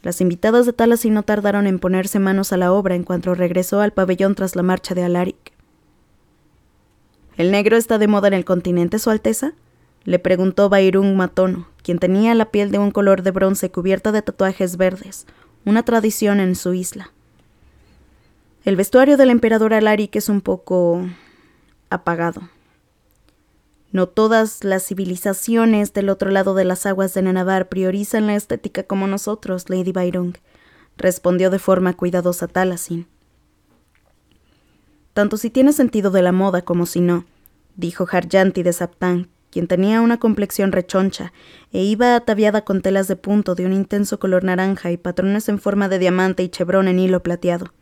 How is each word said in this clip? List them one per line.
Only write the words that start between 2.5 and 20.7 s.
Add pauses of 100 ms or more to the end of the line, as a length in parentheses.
a
la
obra
en
cuanto
regresó
al
pabellón
tras
la
marcha
de
Alaric. (1800)
"¿El
negro
está
de
moda
en
el
continente,
Su
Alteza?", (520)
le
preguntó
Bairung
Matono, (120)
quien
tenía
la
piel
de
un
color
de
bronce
cubierta
de
tatuajes
verdes, (380)
una
tradición
en
su
isla. (1500)
"El
vestuario
del
emperador
Alaric
es
un
poco (840)